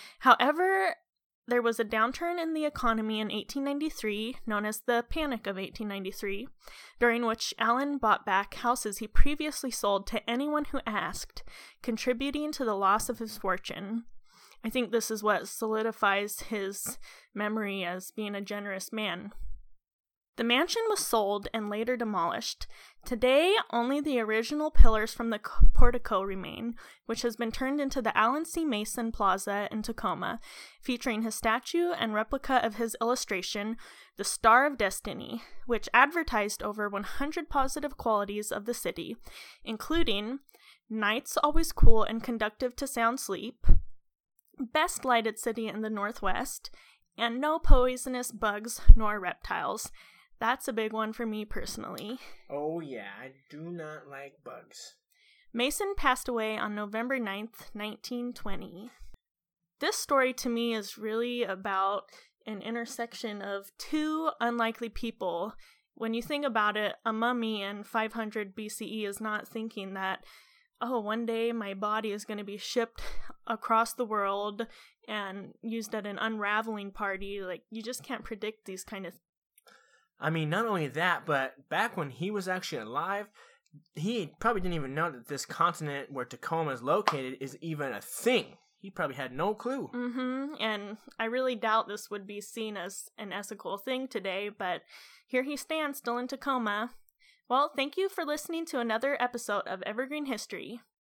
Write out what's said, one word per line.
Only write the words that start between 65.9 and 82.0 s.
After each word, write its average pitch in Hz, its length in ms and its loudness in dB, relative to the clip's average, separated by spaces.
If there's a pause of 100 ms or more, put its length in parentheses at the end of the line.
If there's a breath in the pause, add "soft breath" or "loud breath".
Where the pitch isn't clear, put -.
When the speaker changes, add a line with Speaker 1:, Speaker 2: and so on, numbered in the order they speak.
Speaker 1:
When 226 180 -6
you 233 80 -4
think 285 240 -4
about 208 320 0
it, 208 180 -2 (100)
a 226 60 0
mummy 226 500 -2
in 202 220 -10
five 220 300 -4
hundred 214 420 -8
B 214 140 -10
C 208 320 -10
E 208 40 -6
is 202 140 -8
not 214 260 -8
thinking 214 500 -10
that, 190 280 -6 (560 loud breath)
"Oh, 240 220 -4
one 220 240 -4
day 226 260 -2
my 208 220 -6
body 214 400 -4
is 208 100 -10
gonna 208 220 -10
be 202 120 -12
shipped - 440 -4 (440 loud breath)
across 226 460 0
the 247 140 -6
world 208 640 -4 (380 loud breath)
and 196 560 -10
used 226 320 -8
at 208 120 -8
an 202 120 -10
unraveling 214 760 -4
party." 196 500 -8
Like, 185 300 -10
you 220 120 -12
just 247 200 -10
can't 226 200 -10
predict 214 400 -10
these 190 220 -14
kind 190 200 -12
of 165 100 -14 (1080 soft breath)
Speaker 2:
I 151 80 -2
mean, 160 200 0
not 202 160 0
only 180 220 0
that, 160 380 -2
but 135 440 -2
back 202 260 -2
when 147 140 -4